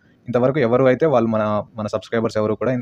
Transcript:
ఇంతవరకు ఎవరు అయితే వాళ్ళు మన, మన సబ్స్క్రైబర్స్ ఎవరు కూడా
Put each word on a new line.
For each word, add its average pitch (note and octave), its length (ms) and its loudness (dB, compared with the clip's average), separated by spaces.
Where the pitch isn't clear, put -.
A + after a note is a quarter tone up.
ఇంతవరకు B2+ 320 0
ఎవరు B2 260 2
అయితే B2+ 200 2
వాళ్ళు A#2+ 240 2
మన, A2 140 0
మన G#2+ 120 -6
సబ్స్క్రైబర్స్ A2 500 -4
ఎవరు G#2+ 160 0
కూడా A2 180 -2